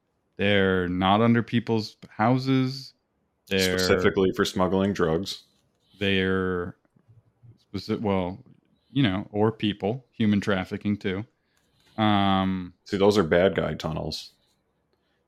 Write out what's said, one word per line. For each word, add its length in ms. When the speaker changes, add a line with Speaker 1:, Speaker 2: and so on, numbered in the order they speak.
Speaker 1:
they're 500
not 340
under 220
people's 540
houses. 840
They're 300
Speaker 2:
Specifically 580
for 100
smuggling 480
drugs. 500
Speaker 1:
They're 760
speci-, 260
well, 400
you 120
know, 280
or 200
people, 600
human 280
trafficking 580
too. 280
Um, 760
Speaker 2:
See, 120
those 200
are 60
bad 320
guy 180
tunnels. 580